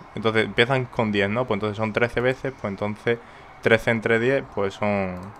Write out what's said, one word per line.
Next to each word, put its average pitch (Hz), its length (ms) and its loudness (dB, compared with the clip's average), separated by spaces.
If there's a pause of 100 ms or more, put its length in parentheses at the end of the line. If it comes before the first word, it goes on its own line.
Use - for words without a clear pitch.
(160)
Entonces 110 300 2
empiezan 123 400 2
con 113 260 0
diez, 101 180 2
¿no? 117 160 -2
Pues 110 120 0
entonces 104 200 -4
son 110 160 -2
trece 117 280 0
veces, 131 380 -2
pues 104 120 -6
entonces 107 480 -2 (420)
trece 113 300 4
entre 117 280 2
diez, 131 240 2 (120)
pues 98 180 -2
son 98 440 -2 (220)